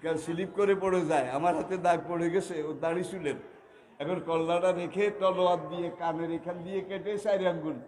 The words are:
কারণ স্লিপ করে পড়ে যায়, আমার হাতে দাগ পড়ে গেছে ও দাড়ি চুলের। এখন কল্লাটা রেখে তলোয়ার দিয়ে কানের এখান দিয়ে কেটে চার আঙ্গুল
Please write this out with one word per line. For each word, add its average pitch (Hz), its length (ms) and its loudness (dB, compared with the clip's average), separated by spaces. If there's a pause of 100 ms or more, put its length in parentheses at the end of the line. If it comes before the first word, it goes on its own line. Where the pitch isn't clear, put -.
কারণ 160 140 0
স্লিপ 170 400 -2
করে 196 180 6
পড়ে 185 260 2
যায়, 151 300 2
আমার 156 260 2
হাতে 190 200 -2
দাগ 170 320 4
পড়ে 170 220 0
গেছে 175 320 0
ও 156 100 -4
দাড়ি 165 320 -2
চুলের। 165 300 -4 (640)
এখন 165 280 -2
কল্লাটা 170 460 2
রেখে 180 380 0
তলোয়ার 180 580 2
দিয়ে 170 300 -4
কানের 165 320 -2
এখান 170 320 -6
দিয়ে 190 180 -4
কেটে 190 380 -6
চার 196 280 0
আঙ্গুল 156 280 -2 (140)